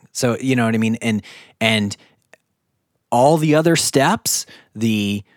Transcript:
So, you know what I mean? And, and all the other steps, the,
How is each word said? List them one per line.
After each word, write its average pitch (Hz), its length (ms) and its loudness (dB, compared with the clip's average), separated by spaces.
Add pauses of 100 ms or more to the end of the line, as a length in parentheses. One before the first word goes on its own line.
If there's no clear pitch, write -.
(120)
So, 120 260 -2
you 131 200 -2
know 120 80 0
what 113 100 0
I 110 40 0
mean? 113 220 -2
And, 107 220 -2 (380)
and 110 340 0 (1160)
all 139 260 4
the 156 160 0
other 160 220 2
steps, - 720 -2 (260)
the, 104 500 -2 (140)